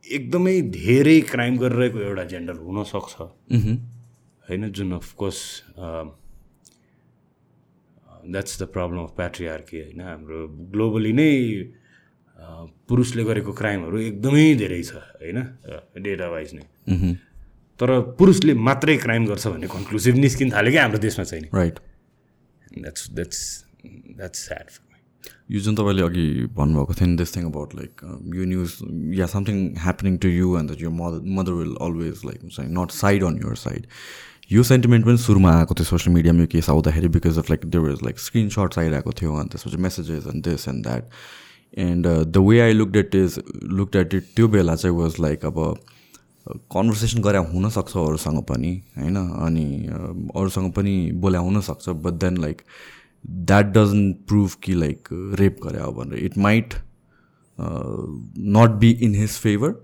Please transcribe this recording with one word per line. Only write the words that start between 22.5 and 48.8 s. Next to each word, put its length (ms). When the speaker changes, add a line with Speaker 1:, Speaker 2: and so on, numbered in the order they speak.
Speaker 1:
That's, 220
that's, 380
that's 180
sad 280
for 140
me। 480
Speaker 2:
यो 100
जुन 140
तपाईँले 280
अघि 440
भन्नुभएको 380
थियो 140
नि, 80
this 180
thing 180
about, 180
like, 340
um, 300
यो 100
न्युज, 280
या 80
something 480
happening 440
to 240
you 40
and 140
that 120
your 180
mother, 200
mother 240
will 200
always, 440
like, 160
हुन्छ 180
नि, 140
not 180
side 400
on 140
your 220
side। 140
यो 100
सेन्टिमेन्ट 440
पनि 120
सुरुमा 400
आएको 160
थियो 100
सोसियल 300
मिडियामा 260
यो 60
केस 240
आउँदाखेरि, 380
because 300
of, 60
like, 220
there 240
was, 120
like, 160
स्क्रिनसट्स 600
आइरहेको 340
थियो, 220
अनि 140
त्यसपछि 280
messages 580
and 120
this 220
and 180
that। 160
And, 280
uh, 180
the 240
way 240
I 100
looked 140
at 180
is, 240
looked 320
at 180
it 80
त्यो 120
बेला 260
चाहिँ 220
was 200
like, 280
अब, 300
uh, 240
कन्भर्सेसन 720
गरे 180
हुनसक्छ 580
अरूसँग 460
पनि, 400